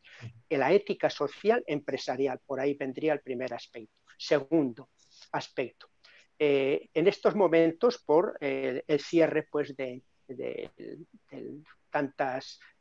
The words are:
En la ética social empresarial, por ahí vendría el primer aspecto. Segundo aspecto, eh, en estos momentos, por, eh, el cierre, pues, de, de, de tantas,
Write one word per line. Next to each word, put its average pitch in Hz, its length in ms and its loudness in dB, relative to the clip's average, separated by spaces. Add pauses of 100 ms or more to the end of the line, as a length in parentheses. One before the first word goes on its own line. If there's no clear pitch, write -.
(500)
En 151 100 0
la 135 120 4
ética 196 400 2
social 208 560 0
empresarial, 135 800 -4
por 131 120 -6
ahí 143 140 0
vendría 143 400 -2
el 143 60 -2
primer 127 340 -8
aspecto. 117 400 -14 (240)
Segundo 139 720 0 (440)
aspecto, - 580 -8 (480)
eh, 143 560 2
en 160 120 2
estos 202 280 2
momentos, 165 640 4
por, 156 420 2
eh, 135 460 -2
el 151 120 2
cierre, 156 440 2
pues, 143 340 -4
de, 127 240 -8 (260)
de, 127 440 -10 (580)
de 127 320 -14 (300)
tantas, 139 680 -4 (220)